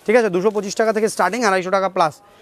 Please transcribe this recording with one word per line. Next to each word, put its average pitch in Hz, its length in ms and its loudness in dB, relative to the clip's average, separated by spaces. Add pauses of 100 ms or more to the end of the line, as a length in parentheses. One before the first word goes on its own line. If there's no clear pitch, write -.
ঠিক 214 100 4
আছে? 226 120 2
দুশো 185 220 0
পঁচিশ 202 240 -4
টাকা 220 180 2
থেকে 214 160 0
স্টার্টিং, 202 360 -2
আড়াইশো 190 260 0
টাকা 190 180 0
প্লাস। 185 260 0 (280)